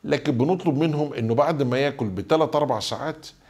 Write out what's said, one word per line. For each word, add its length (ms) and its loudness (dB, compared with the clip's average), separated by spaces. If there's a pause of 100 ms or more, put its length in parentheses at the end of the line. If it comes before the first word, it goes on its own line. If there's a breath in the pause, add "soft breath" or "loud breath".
لكن 340 0
بنطلب 400 2
منهم 360 0
إنه 220 0
بعد 280 2
ما 140 0
ياكل 280 0
بتلات 500 0
أربع 240 2
ساعات 480 -8 (220 soft breath)